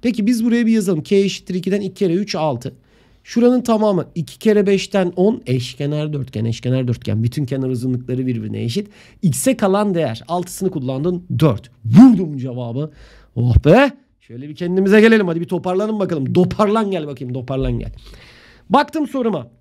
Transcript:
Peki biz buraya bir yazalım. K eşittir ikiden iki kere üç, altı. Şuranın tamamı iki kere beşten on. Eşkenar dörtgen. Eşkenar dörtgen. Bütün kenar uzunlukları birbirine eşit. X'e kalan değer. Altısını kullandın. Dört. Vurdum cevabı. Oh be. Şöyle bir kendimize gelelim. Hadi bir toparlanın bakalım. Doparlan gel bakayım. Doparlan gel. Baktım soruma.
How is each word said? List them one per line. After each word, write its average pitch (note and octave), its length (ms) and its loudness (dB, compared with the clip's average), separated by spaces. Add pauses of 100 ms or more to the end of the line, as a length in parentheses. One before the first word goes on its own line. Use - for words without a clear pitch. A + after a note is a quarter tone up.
Peki A3+ 260 -2
biz A#3 180 0
buraya A#3 200 2
bir A3+ 60 2
yazalım. F#3 320 0
K G3+ 120 0
eşittir G3 400 -2
ikiden F#3 260 -2
iki F#3+ 120 -8
kere F#3 200 -2
üç, G3+ 220 -4
altı. D3 380 -4 (500)
Şuranın A#3+ 380 2
tamamı G#3+ 440 0 (100)
iki - 240 -10
kere G#3 280 2
beşten F#3+ 480 0
on. G#3 300 0
Eşkenar D3 680 -4
dörtgen. A#2+ 320 -6
Eşkenar B2 420 -4
dörtgen. A2+ 360 -4
Bütün B2+ 220 -4
kenar C3 240 -4
uzunlukları B2+ 580 -4
birbirine G#2+ 360 -6
eşit. D3+ 240 -6 (340)
X'e C4+ 360 0
kalan G3+ 380 0
değer. C3+ 320 -4
Altısını F3+ 440 -6
kullandın. D3+ 520 -6 (160)
Dört. B2 320 0 (140)
Vurdum E3+ 520 8
cevabı. B2+ 540 -8 (440)
Oh A#2+ 300 4
be. B3 260 6 (280)
Şöyle B2+ 300 -18
bir D3+ 60 -14
kendimize F#3+ 460 2
gelelim. A3 260 6
Hadi E3 140 -4
bir E3+ 60 -8
toparlanın F#3 520 -4
bakalım. D#3 360 -2
Doparlan G3+ 560 2
gel D#3+ 160 -6
bakayım. B2+ 260 -12
Doparlan C3 460 -4
gel. - 120 -10 (800)
Baktım D4 380 2
soruma. A3 400 -4 (140)